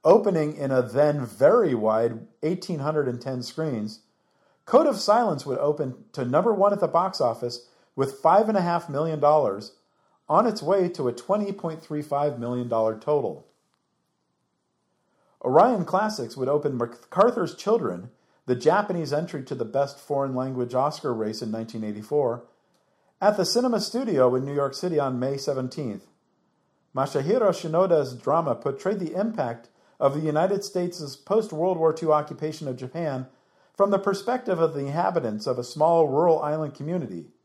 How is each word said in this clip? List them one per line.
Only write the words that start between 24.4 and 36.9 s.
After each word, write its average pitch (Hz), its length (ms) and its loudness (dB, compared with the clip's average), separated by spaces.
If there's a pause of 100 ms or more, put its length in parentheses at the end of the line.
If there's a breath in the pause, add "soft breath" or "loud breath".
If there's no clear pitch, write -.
New 139 100 -6
York 139 200 -2
City 127 260 -2
on 131 200 -2
May 135 180 -2
seventeenth. 131 680 -6 (840)
Masahiro 151 580 2
Shinoda's 160 640 2
drama 143 400 0
portrayed 185 440 -4
the 170 140 -6
impact 175 560 -4 (300 soft breath)
of 139 140 2
the 156 120 -4
United 160 380 0
States' 175 520 -6
post-World 185 640 0
War 160 160 4
Two 160 180 0
occupation 151 560 -2
of 127 80 -6
Japan 131 520 -6 (460 soft breath)
from 202 180 2
the 196 80 2
perspective 196 600 -2
of 156 140 2
the 139 140 -4
inhabitants 147 580 -2
of 123 140 -2
a 120 40 -6
small 160 440 2
rural 156 340 4
island 151 320 -4
community. 135 540 -6 (180)